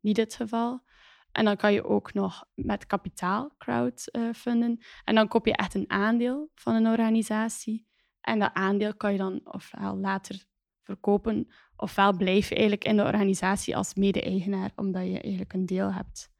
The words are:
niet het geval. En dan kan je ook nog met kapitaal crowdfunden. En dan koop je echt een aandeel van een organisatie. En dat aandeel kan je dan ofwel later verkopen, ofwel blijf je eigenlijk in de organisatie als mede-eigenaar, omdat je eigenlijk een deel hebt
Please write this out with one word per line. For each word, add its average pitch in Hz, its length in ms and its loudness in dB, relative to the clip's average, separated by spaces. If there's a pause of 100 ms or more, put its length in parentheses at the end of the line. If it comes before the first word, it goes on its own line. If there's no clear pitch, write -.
niet 214 160 2
het 220 180 -2
geval. 233 480 -4 (480)
En 226 140 2
dan 202 100 4
kan 101 180 4
je 101 120 0
ook - 280 -2
nog 196 320 -4 (100)
met 202 300 -4
kapitaal 202 720 -2
crowdfunden. 240 1200 -2 (240)
En - 120 2
dan 220 120 6
koop 220 180 0
je 214 100 2
echt - 180 -2
een 196 160 -4
aandeel 240 640 0
van 226 200 -2
een 226 120 4
organisatie. 220 1000 0 (340)
En 226 180 0
dat 202 140 2
aandeel 202 420 2
kan 208 160 0
je 196 60 0
dan 190 260 -2
ofwel 196 540 -8
later 196 460 -4 (400)
verkopen, 208 640 0 (280)
ofwel 196 420 2
blijf 190 320 2
je - 60 -4
eigenlijk 208 300 2
in 220 120 2
de 202 60 4
organisatie 196 760 2
als - 160 -4
mede-eigenaar, 190 840 0
omdat 185 300 -4
je 185 140 -4
eigenlijk 190 340 -6
een 185 120 -2
deel 190 280 0
hebt - 460 -12